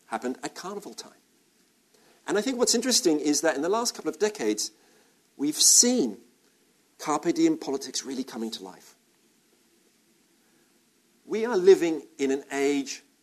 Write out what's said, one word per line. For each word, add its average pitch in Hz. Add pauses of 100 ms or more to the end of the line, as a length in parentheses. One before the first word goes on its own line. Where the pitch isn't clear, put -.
happened 123
at -
carnival -
time. - (1120)
And 170
I -
think 240
what's 240
interesting 220
is 147
that 160
in 139
the 170
last 233
couple -
of -
decades, - (640)
we've 147
seen 220 (800)
carpe 151
diem 160
politics -
really 131
coming 110
to 95
life. - (2250)
We 214
are 240
living 170 (160)
in 139
an 139
age 139 (200)